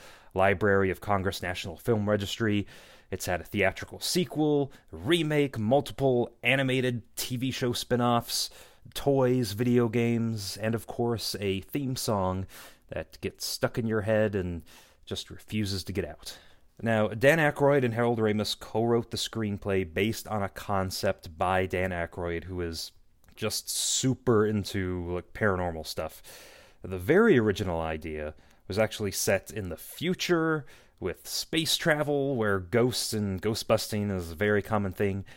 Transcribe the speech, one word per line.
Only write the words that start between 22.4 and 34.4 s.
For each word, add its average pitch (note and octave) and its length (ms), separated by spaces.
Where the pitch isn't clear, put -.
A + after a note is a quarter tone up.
who F2+ 160
is E2 300
just - 340
super - 720
into, F#2+ 720
like, - 180
paranormal F2+ 540
stuff. - 340
The F#2 160
very D#3+ 400
original F#2+ 420
idea D#2 540
was G2 100
actually G#2+ 340
set - 400
in G2 160
the D#2+ 80
future D#3+ 880
with F2+ 260
space - 500
travel, C#3+ 600
where G#2 220
ghosts A2+ 540
and G2+ 280
ghost A2 280
busting G#2 420
is F2+ 220
a D#2 40
very G#2 260